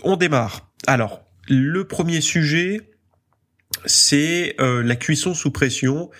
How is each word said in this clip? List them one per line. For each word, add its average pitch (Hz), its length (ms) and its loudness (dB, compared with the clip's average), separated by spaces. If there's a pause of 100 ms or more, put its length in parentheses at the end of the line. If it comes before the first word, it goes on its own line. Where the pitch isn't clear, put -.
on 190 140 0
démarre. 147 560 0 (160)
Alors, 120 380 -2 (240)
le 143 340 2
premier 165 380 -2
sujet, 175 720 -2 (880)
c'est, 160 800 2
euh, 123 200 2
la 120 140 2
cuisson 131 380 0
sous 147 180 -2
pression. 139 580 0 (100)